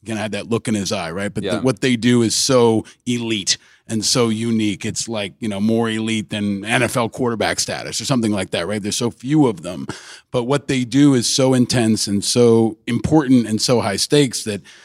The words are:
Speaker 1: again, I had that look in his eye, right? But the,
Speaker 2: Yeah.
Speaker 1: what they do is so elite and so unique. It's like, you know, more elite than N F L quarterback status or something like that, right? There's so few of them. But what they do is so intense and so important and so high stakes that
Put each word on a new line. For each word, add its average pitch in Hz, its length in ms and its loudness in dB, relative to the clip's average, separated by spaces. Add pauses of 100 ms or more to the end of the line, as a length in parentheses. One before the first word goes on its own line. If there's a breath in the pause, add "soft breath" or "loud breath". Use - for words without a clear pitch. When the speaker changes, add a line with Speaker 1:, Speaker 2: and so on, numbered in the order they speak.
Speaker 1:
again, 110 140 -8
I 104 40 -6
had 104 120 -6
that 98 160 -10
look 113 180 -4
in 110 80 -2
his 95 160 -4
eye, 85 200 -6
right? 98 220 -8
But 107 80 -6
the, 95 80 -6
Speaker 2:
Yeah. 90 120 -4
Speaker 1:
what 127 200 -2
they 127 140 2
do 120 260 2
is 110 140 0
so 117 500 4 (220 loud breath)
elite 113 500 -4 (280 soft breath)
and 110 200 -6
so 120 240 2
unique. 110 560 -2
It's 104 240 -6
like, 101 300 -6
you 113 100 -6
know, 98 100 -4
more 113 300 2
elite 110 400 -2
than 101 340 -4
N 117 200 0
F 110 120 -2
L 117 140 0
quarterback 107 500 -2
status 73 400 -6
or 110 60 -8
something 113 260 2
like 95 200 -2
that, 90 160 -4
right? 107 140 -4
There's 101 140 -4
so 120 160 -2
few 143 360 2
of 87 140 -2
them. 82 260 -10 (440 loud breath)
But 123 120 0
what 135 240 -2
they 127 180 0
do 139 300 4
is 117 120 0
so 131 260 2
intense 113 540 2
and 101 160 -2
so 113 540 4 (100)
important 123 600 4
and 107 140 -2
so 117 200 2
high 98 160 -2
stakes 143 460 0
that 104 180 -6 (240 loud breath)